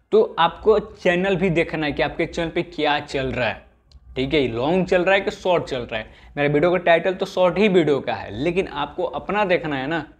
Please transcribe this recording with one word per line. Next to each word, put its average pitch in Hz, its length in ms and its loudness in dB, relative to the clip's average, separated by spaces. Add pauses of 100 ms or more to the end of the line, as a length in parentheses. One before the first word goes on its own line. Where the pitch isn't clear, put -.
(120)
तो 214 280 4
आपको 170 400 4
चैनल 190 560 0
भी 180 140 0
देखना 160 360 0
है 147 60 -2
कि 156 120 -2
आपके 151 220 -2
चैनल 165 240 -6
पे 165 140 -4
क्या 151 360 -2
चल 135 320 -4
रहा 117 160 0
है, 101 140 -4 (540)
ठीक 135 180 -2
है, 143 140 2
लॉन्ग 147 400 0
चल 185 160 2
रहा 190 120 4
है 202 60 2
कि 196 100 -4
शॉर्ट 175 320 0
चल 127 180 -6
रहा 113 180 -8
है। 110 80 -10 (300)
मेरे 143 120 2
वीडियो 147 220 2
का 180 60 2
टाइटल 175 360 2
तो 190 120 -4
शॉर्ट 180 320 0
ही 214 100 4
वीडियो 156 320 4
का 117 140 -4
है, 98 200 -10
लेकिन 165 340 -2
आपको 147 360 -6
अपना 185 420 -2
देखना 160 300 0
है 131 120 -4
ना। 156 180 -4 (140)